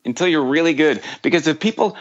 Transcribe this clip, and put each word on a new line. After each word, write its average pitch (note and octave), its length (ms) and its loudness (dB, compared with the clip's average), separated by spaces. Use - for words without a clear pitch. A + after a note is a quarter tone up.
Until B2 240 -2
you're D#3 160 2
really D#3 300 0
good. C3+ 260 2
Because D#3+ 240 0
if D3+ 140 0
people G#3+ 400 0